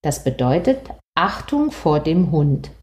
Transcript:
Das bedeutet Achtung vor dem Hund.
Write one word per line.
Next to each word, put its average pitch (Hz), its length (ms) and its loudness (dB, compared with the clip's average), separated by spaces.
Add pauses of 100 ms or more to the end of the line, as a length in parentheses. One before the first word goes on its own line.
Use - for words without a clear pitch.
Das - 220 -4
bedeutet 156 560 2 (360)
Achtung 285 540 0
vor 151 300 0
dem 160 320 2
Hund. 147 400 0 (100)